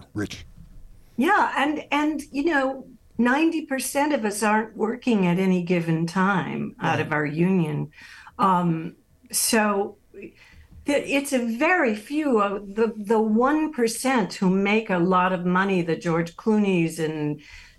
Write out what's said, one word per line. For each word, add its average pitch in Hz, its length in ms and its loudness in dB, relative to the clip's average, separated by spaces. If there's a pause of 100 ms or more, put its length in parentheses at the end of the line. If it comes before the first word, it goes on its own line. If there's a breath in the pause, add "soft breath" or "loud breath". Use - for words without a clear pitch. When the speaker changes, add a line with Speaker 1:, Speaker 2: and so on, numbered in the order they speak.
(140)
Speaker 1:
rich. - 320 -8 (720)
Speaker 2:
Yeah, 330 400 2
and, 294 340 -2
and, 302 300 0 (100)
you 277 140 -2
know, 269 420 0 (300)
ninety 311 480 2
percent 277 480 -2
of 220 100 -2
us 208 180 -2
aren't 220 360 0
working 214 500 0
at 175 120 2
any 185 240 2
given 165 440 0
time 147 720 -2
out 160 200 0
Speaker 1:
Yeah. 156 60 0
Speaker 2:
of 156 60 -4
our 151 140 0
union. 151 680 0 (460 loud breath)
Um, 175 580 0 (380)
so 208 640 0 (160)
th-, 202 200 -18 (520 soft breath)
it's 277 480 0
a 254 60 2 (180)
very 311 360 2
few 277 460 0
of 202 360 -4
the, 220 200 0
the 220 240 0
one 262 540 2
percent 233 600 0
who 190 140 2
make 202 400 2
a 185 100 0
lot 185 340 2
of 180 120 -4
money, 185 360 2
the 165 160 -2
George 170 400 -2
Clooney's 190 600 2
and, 151 440 -4 (380 loud breath)